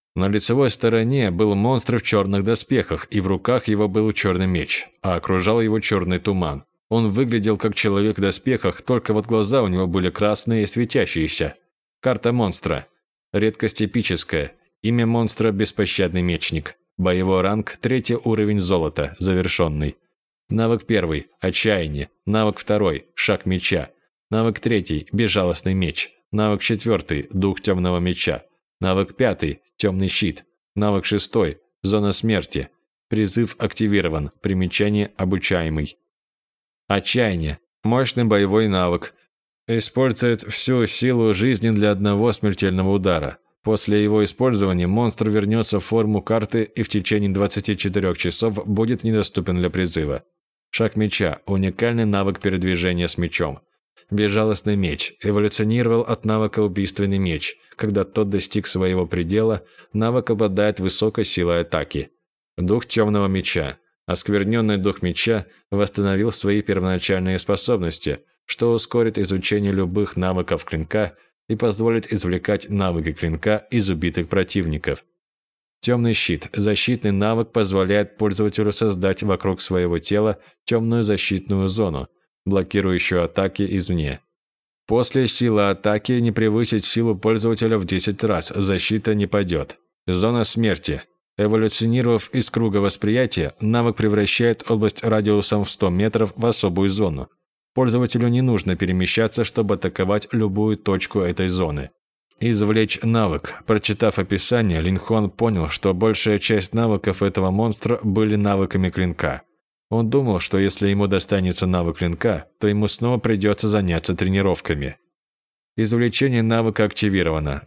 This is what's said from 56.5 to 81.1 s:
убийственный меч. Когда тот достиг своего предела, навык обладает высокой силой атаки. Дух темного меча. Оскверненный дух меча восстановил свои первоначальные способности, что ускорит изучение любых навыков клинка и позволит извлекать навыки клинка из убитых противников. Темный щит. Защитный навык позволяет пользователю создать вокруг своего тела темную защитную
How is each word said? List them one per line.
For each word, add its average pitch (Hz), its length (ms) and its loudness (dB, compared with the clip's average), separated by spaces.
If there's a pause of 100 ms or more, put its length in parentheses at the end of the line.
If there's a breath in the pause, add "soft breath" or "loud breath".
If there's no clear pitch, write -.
убийственный 98 580 0
меч. 87 380 -2 (200 soft breath)
Когда 101 280 0
тот 101 260 -2
достиг 101 360 -2
своего 92 400 0
предела, 95 580 0 (280 soft breath)
навык 117 380 0
обладает 104 500 0
высокой 101 440 0
силой 85 360 0
атаки. 76 500 -4 (460)
Дух 95 300 0
темного 104 400 0
меча. 92 520 -2 (280)
Оскверненный 104 720 0
дух 95 240 -2
меча 92 440 -2 (240 soft breath)
восстановил 101 640 0
свои 101 300 0
первоначальные 92 760 0
способности, 90 800 -2 (260)
что 120 260 0
ускорит 113 460 0
изучение 98 540 0
любых 95 440 -2
навыков 92 480 -2
клинка 82 520 -4 (320 soft breath)
и 113 80 -2
позволит 113 560 0
извлекать 92 560 -2
навыки 87 440 -2
клинка 85 580 -2
из 104 200 0
убитых 85 380 -2
противников. 82 760 -2 (800)
Темный 120 280 2
щит. - 380 -2
Защитный 107 600 0
навык 110 400 0
позволяет 98 640 0
пользователю 104 560 0
создать 95 500 0
вокруг 95 380 -2
своего 90 380 0
тела 104 420 0 (240 soft breath)
темную 117 400 0
защитную 98 640 0